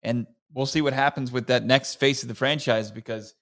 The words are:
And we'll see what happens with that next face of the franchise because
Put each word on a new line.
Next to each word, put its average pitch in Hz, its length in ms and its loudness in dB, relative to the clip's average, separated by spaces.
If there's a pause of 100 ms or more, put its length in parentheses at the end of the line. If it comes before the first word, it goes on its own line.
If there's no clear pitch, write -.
And 117 240 -2 (260)
we'll 135 140 -2
see 156 160 0
what 139 100 2
happens 135 400 0
with 123 140 -2
that 123 180 2
next 131 300 2
face 139 280 0
of 120 60 -10
the 113 60 -8
franchise 131 560 0
because 110 520 -12